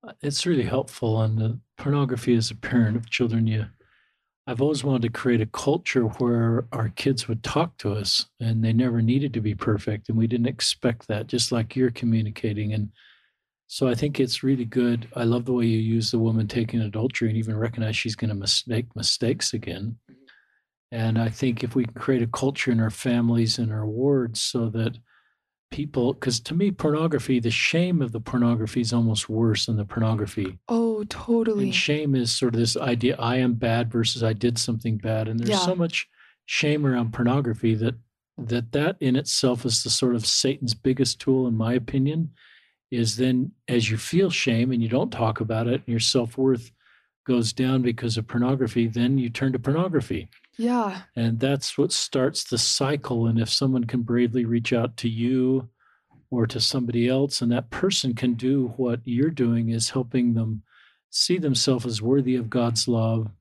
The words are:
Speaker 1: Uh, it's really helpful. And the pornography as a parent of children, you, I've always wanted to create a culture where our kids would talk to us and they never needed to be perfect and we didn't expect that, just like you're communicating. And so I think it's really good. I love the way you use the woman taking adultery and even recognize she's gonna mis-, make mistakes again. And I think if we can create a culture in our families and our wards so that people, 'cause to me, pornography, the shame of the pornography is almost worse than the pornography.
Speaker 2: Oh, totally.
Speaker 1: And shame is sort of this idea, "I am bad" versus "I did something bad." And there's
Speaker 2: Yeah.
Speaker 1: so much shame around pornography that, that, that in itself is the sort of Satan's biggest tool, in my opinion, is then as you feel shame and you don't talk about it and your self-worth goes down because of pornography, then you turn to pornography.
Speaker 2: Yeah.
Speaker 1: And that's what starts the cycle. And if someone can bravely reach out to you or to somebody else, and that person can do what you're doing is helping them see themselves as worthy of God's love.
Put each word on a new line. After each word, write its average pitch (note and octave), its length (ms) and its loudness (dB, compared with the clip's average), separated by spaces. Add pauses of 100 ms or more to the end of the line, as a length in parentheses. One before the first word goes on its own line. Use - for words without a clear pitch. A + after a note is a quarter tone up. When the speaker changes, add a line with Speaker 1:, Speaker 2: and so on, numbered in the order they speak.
Speaker 1:
Uh, - 60 -16 (100)
it's C#3+ 240 -2
really D3 180 4
helpful. A2+ 560 0
And A2 180 2
the A2 220 0 (160)
pornography B2+ 580 2
as A2+ 160 2
a - 60 -12
parent A2+ 400 2
of A#2 140 -6
children, A2+ 360 2
you, G#2+ 200 0 (800)
I've B2 160 -4
always D3 200 2
wanted C3 200 2
to A#2 80 0
create A#2 300 2
a A2 60 0
culture C#3 580 0
where A#2 680 2
our A2 160 -2
kids - 400 -2
would A2+ 160 -4
talk E3 340 -2
to G2+ 140 -4
us - 340 -2 (140)
and A2+ 240 0
they A2+ 80 2
never A#2 300 2
needed C3 320 2
to A#2 60 -2
be G#2+ 140 -2
perfect G#2+ 540 -2
and A2+ 100 0
we A2+ 80 4
didn't A#2 220 2
expect - 600 -2
that, A2 200 -4
just - 240 0
like A2+ 240 -2
you're B2+ 140 2
communicating. G#2+ 840 -2
And G#2 180 -4 (800)
so - 180 -2
I B2 80 2
think C#3+ 240 -2
it's B2 240 0
really C3 220 2
good. A#2+ 500 0
I A#2+ 100 -4
love A#2+ 200 2
the B2+ 80 -2
way A#2+ 140 2
you A2+ 120 2
use A2+ 320 0
the A#2 80 0
woman A2+ 300 2
taking A#2 320 -2
adultery A2 480 -2
and G#2+ 100 0
even A2 180 -4
recognize A2 400 -2
she's A2 200 -4
gonna G#2+ 180 -2
mis-, G2+ 320 -2
make A#2 300 -4
mistakes - 580 0
again. G#2 440 -6 (920)
And A2+ 300 0
I A2+ 80 0
think A#2 340 -2
if A#2+ 140 -4
we B2+ 80 2
can A#2 100 -10
create B2+ 280 0
a A#2 40 0
culture C3 460 -2
in A2+ 80 4
our A2+ 100 2
families A#2 680 0
and A2 100 0
our G#2+ 160 -4
wards A#2+ 540 0
so A#2 300 -2
that A2+ 280 -2 (720)
people, C3+ 440 -2
'cause A#2 260 -2
to - 120 -8
me, F#3+ 200 2
pornography, D3+ 680 0
the A#2 140 0
shame E3+ 500 2
of A#2+ 80 -2
the A2+ 100 -6
pornography A#2 600 0
is A#2 120 -2
almost A2+ 360 0
worse A2 380 2
than A2+ 100 -2
the G#2 80 -2
pornography. G#2+ 840 -2
Speaker 2:
Oh, A3+ 380 0
totally. A3 640 0
Speaker 1:
And F#3+ 100 -2
shame D3 400 2
is A#2+ 160 0
sort A#2+ 240 0
of A2+ 40 2
this A#2 160 2
idea, A#2+ 440 0
"I A#2 160 0
am B2+ 180 2
bad" A2+ 380 0
versus A2+ 320 0
"I A2 80 2
did A#2 260 0
something A2+ 400 -2
bad." A2 300 -2
And A2+ 100 -4
there's A#2 120 -2
Speaker 2:
Yeah. G3+ 80 2
Speaker 1:
so F3+ 180 0
much E3+ 320 -2 (360)
shame D3+ 400 0
around B2 280 0
pornography A#2+ 640 0
that, A2+ 180 -2 (420)
that, A#2 360 -4
that D#3 260 0
in C3 160 2
itself B2+ 500 0
is A2+ 200 0
the A#2 60 -4
sort B2 260 2
of G#2+ 100 -2
Satan's C3 480 0
biggest C3 460 0
tool, C3 260 2
in A#2 100 0
my A2+ 180 0
opinion, C#3 580 0 (580)
is A2+ 260 0
then B2+ 360 2 (160)
as A2+ 240 2
you A2+ 40 0
feel F3 340 0
shame B2 420 0
and A#2 100 0
you A2+ 60 0
don't B2+ 240 0
talk A2+ 280 0
about A2+ 280 -2
it A#2+ 60 2
and - 140 -6
your A#2 120 0
self-worth B2 720 0 (520)
goes A#2+ 280 2
down C3 300 2
because A#2 340 -2
of A2+ 100 -4
pornography, A#2+ 600 0
then A#2+ 300 2
you A#2+ 120 -2
turn C3 220 -2
to B2+ 80 -2
pornography. C#3+ 680 0 (300)
Speaker 2:
Yeah. A3+ 440 -2 (140)
Speaker 1:
And A#2 220 0
that's C#3 400 -2
what D#3+ 140 2
starts - 520 -2
the A#2+ 140 -4
cycle. C3 680 0
And A2+ 120 2
if A2+ 100 0
someone C3 360 2
can A#2+ 180 -2
bravely A#2+ 420 2
reach A#2 280 0
out A#2 260 0
to A#2+ 100 -2
you B2+ 600 0 (600)
or A#2 180 2
to A#2 120 -4
somebody A#2+ 480 0
else, C3+ 320 2
and A#2 120 2
that A#2+ 180 -2
person F3+ 440 0
can A#2+ 200 0
do B2 420 0
what A#2+ 280 0
you're C3 260 0
doing A#2 400 0
is A2+ 200 -2
helping B2 440 0
them A2 280 -2 (460)
see - 300 0
themselves C3 480 2
as A2 160 -4
worthy B2+ 320 2
of A#2 160 -2
God's A#2 380 0
love. A2+ 420 2 (100)